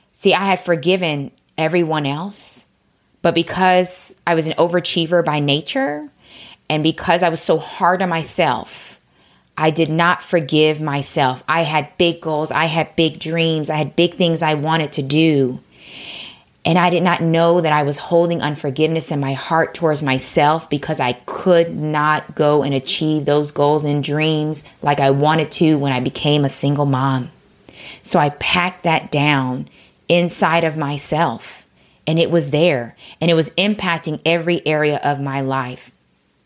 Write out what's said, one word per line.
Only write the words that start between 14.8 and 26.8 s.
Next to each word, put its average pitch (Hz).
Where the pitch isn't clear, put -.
to 151
do. 139
And 165
I 175
did 170
not 175
know 165
that 160
I 151
was 143
holding 170
unforgiveness 151
in 151
my 139
heart 160
towards 156
myself 147
because 147
I 123
could 170
not 151
go 147
and 143
achieve 151
those 147
goals 147
and 147
dreams 151
like 147
I 139
wanted 151
to 156
when 139
I 127
became 147
a 139
single 143